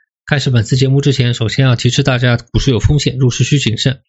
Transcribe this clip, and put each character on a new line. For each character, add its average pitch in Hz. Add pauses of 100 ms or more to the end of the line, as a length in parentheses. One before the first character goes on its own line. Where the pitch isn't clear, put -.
(240)
开 147
始 139
本 120
次 135
节 131
目 139
之 139
前， 120
首 110
先 135
要 123
提 120
示 143
大 135
家 120
股 -
市 -
有 110
风 147
险， 131
入 127
市 123
需 147
谨 110
慎。 -